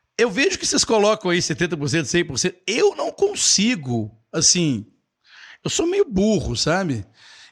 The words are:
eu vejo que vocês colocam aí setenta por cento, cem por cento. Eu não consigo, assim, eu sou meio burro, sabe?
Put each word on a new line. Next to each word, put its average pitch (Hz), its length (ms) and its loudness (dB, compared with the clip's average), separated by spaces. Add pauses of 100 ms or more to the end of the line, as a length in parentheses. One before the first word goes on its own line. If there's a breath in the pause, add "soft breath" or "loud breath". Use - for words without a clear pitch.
(180)
eu 226 140 2
vejo 285 260 0
que - 80 -8
vocês - 180 0
colocam 208 460 2
aí 175 100 2
setenta 170 380 -2
por 143 100 -4
cento, 147 200 -2
cem 175 180 0
por 139 140 -6
cento. - 260 -2
Eu 311 300 2
não - 160 -4
consigo, 180 1080 0 (140)
assim, 151 580 0 (720 loud breath)
eu - 60 -6
sou - 160 -2
meio 392 200 2
burro, 190 500 0
sabe? 151 500 -2 (460 loud breath)